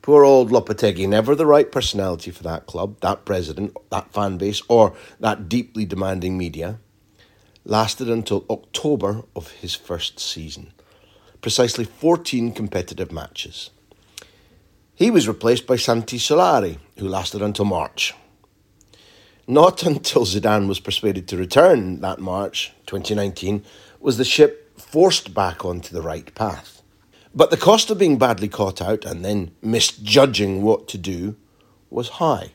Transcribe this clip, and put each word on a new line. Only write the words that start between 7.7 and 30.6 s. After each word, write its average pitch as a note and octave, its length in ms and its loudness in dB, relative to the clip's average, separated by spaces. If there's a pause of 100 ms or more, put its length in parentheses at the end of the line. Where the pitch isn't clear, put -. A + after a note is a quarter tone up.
until G#2+ 400 -2
October A2+ 760 -4 (100)
of F2 180 -14
his - 220 -10
first - 460 -10
season. D#2 520 -12 (680)
Precisely A#2 440 -2
fourteen C#3 680 -2
competitive G2 580 -8
matches. - 600 -14 (1200)
He G#3+ 160 2
was D#3+ 160 4
replaced A2+ 400 0
by B2+ 100 2
Santi A#2 420 -2
Solari, B2 600 2 (200)
who G2 100 -6
lasted F#2+ 340 -6
until G#2 220 -2
March. - 500 -4 (1300)
Not D#3 360 4
until C#3+ 440 0
Zidane G2+ 420 0
was F#2+ 120 -4
persuaded F#2+ 480 -4
to F2+ 100 -8
return G#2 640 4
that F#2+ 200 -8
March, F#2+ 520 -6 (140)
twenty G2 280 -6
nineteen, G2+ 500 -4 (360)
was B2+ 180 0
the B2+ 60 0
ship - 540 2
forced D#3+ 540 2
back F2+ 320 -2
onto F2 300 -8
the E2 80 -6
right D#2+ 320 -10
path. - 480 -8 (540)
But D3 140 6
the E3 60 0
cost A3 340 4
of G#3 80 -2
being E3 180 4
badly A2+ 300 2
caught F#2+ 340 -4
out G2+ 240 -4
and F2 200 -10
then F#2+ 260 -4 (100)
misjudging G#2+ 1000 2